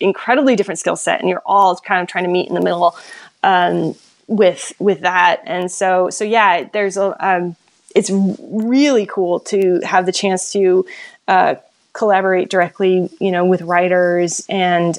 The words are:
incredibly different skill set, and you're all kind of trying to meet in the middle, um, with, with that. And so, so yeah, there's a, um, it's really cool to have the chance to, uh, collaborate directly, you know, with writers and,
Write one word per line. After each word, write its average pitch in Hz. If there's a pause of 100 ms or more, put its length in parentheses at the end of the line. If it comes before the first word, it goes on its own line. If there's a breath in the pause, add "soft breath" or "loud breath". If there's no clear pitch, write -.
incredibly 247
different 190
skill 170
set, -
and 175
you're 180
all 196
kind 185
of 175
trying 180
to 180
meet 180
in -
the 175
middle, 175 (460 loud breath)
um, 175 (340)
with, 202
with 185
that. 180
And 180
so, 185
so 214
yeah, 202
there's 196
a, 196 (100)
um, 175 (380)
it's -
really 220
cool 175
to 185
have 185
the 180
chance 185
to, 185 (440 loud breath)
uh, 185 (380)
collaborate 190
directly, 185 (120)
you 196
know, 175
with 180
writers 175
and, 175